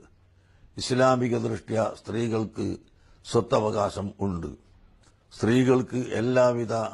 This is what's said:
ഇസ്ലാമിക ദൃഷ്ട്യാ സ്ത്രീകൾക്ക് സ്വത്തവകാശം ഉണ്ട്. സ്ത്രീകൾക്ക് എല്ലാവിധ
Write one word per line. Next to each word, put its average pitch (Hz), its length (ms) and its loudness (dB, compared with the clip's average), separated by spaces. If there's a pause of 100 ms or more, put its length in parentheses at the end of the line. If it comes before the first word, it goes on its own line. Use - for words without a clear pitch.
(760)
ഇസ്ലാമിക 123 600 2
ദൃഷ്ട്യാ 110 560 -2
സ്ത്രീകൾക്ക് 110 760 -4 (580)
സ്വത്തവകാശം 107 840 0 (100)
ഉണ്ട്. 87 320 -4 (800)
സ്ത്രീകൾക്ക് 123 680 2 (120)
എല്ലാവിധ 120 600 2 (200)